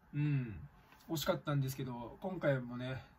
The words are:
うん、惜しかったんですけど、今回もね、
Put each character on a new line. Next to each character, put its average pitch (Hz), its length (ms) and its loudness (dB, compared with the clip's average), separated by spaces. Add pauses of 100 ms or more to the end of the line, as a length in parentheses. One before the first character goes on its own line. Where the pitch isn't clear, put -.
(120)
う - 40 -4
ん、 139 380 2 (560)
惜 165 60 0
し 147 80 -2
か 180 100 4
っ 147 40 -2
た 147 160 0
ん 139 60 4
で 131 80 2
す 131 80 -4
け 135 80 -4
ど、 120 360 -6
今 190 180 -4
回 143 220 4
も 120 160 -6
ね、 127 260 -4 (160)